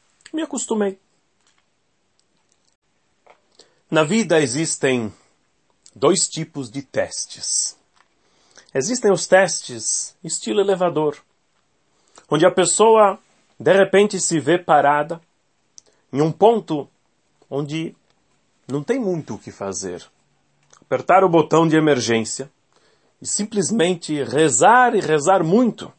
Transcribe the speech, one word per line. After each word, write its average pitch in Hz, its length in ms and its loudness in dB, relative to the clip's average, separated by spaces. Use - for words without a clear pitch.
me 320 100 -6
acostumei." 214 560 -4
Na 156 140 2
vida 170 360 2
existem 131 720 -2
dois 151 320 0
tipos 143 440 -12
de 139 100 -12
testes. - 960 -8
Existem 202 380 0
os 165 140 -2
testes - 1000 -2
estilo 208 380 -4
elevador, 175 560 -2
onde 156 200 2
a 180 40 6
pessoa, 208 680 2
de 139 100 2
repente, 196 480 2
se 160 220 -2
vê 151 180 0
parada 151 600 0
em 135 120 -2
um 156 100 0
ponto 190 560 0
onde 151 440 -6
não 143 160 -6
tem 247 160 -4
muito 180 360 -6
o - 40 -14
que - 140 -18
fazer. 92 500 -10
Apertar 180 420 2
o 185 60 4
botão 165 400 2
de 160 80 2
emergência 123 760 0
e - 60 -18
simplesmente 180 1000 -2
rezar 160 680 4
e 196 60 0
rezar 156 440 2
muito 208 540 0